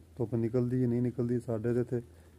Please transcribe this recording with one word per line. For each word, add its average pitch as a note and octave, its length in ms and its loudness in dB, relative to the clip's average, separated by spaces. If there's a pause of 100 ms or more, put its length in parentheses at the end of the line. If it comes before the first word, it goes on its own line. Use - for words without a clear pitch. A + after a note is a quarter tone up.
(160)
ਧੁੱਪ A#2 180 -2
ਨਿਕਲਦੀ B2 460 0
ਜਾਂ B2 80 2
ਨਹੀਂ A#2+ 140 2
ਨਿਕਲਦੀ? A#2+ 380 0
ਸਾਡੇ A#2 340 -2
ਤੇ B2 60 2
ਇੱਥੇ A#2+ 200 -2 (380)